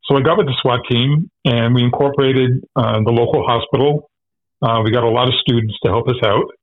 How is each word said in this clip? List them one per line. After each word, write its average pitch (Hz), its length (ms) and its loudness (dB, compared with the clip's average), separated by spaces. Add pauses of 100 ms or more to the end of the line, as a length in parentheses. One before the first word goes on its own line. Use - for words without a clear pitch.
So 139 100 0
I 135 40 2
got 160 160 2
with 180 120 0
the 127 120 -4
swat 127 200 -2 (100)
team, 139 400 0 (140)
and 117 300 2
we 123 80 2
incorporated, 131 800 0 (140)
uh, 113 280 0
the 117 80 2
local 117 340 0
hospital. 131 640 0 (500)
Uh, 113 240 0
we 110 60 2
got 117 140 0
a 117 40 2
lot 123 200 0
of 123 120 -2
students 110 440 -4
to 92 60 2
help 117 180 0
us 123 160 -2
out. 104 200 2 (180)